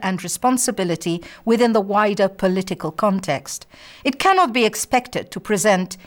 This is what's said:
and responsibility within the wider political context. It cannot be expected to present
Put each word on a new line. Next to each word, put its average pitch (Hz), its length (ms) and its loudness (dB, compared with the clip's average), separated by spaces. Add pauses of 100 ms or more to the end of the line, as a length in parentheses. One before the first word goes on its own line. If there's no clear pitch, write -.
and 185 180 -2
responsibility 180 1000 -2 (240)
within 226 280 4
the 220 80 4
wider 202 480 2
political 185 640 -2
context. 190 720 -4 (380)
It 277 160 -4
cannot 370 320 4
be 240 120 2
expected - 680 -2
to - 80 -10
present 190 560 0 (100)